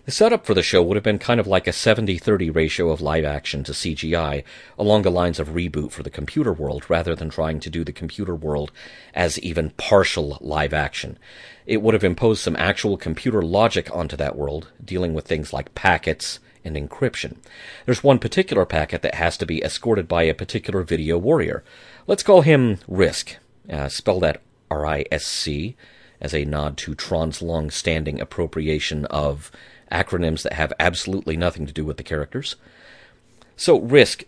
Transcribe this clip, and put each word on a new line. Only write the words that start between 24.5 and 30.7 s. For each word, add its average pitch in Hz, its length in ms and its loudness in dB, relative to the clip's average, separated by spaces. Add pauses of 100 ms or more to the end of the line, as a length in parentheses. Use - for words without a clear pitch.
R 76 140 -2
I 78 260 -2
S 76 140 -2
C, 80 500 -6 (460)
as 73 140 -8
a 73 100 0
nod 73 340 -4
to 76 160 -8
Tron's 80 460 -4
long-standing 80 800 -4
appropriation 78 840 -4
of 73 440 -4 (400)
acronyms 82 520 -2
that - 100 -4
have 78 260 -2